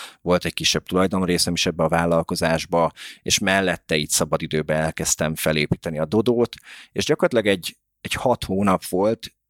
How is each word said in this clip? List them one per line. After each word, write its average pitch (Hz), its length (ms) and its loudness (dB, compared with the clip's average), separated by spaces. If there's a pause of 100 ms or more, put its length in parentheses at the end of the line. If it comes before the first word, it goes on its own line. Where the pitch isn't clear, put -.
(200)
volt 87 240 2
egy 82 100 -4
kisebb - 320 -2
tulajdonrészem 90 640 0
is 85 140 -2
ebbe 82 180 0
a 80 40 2
vállalkozásba, 85 1040 0 (300)
és - 160 0
mellette 95 580 2
így 78 140 -2
szabadidőben 78 720 0
elkezdtem 80 520 -2
felépíteni 78 640 -2
a 78 80 -2
Dodót, 113 480 0 (380)
és 98 120 -4
gyakorlatilag 117 520 2
egy, - 200 -8 (240)
egy - 120 -10
hat - 320 0
hónap 95 400 0
volt, 104 500 -2 (160)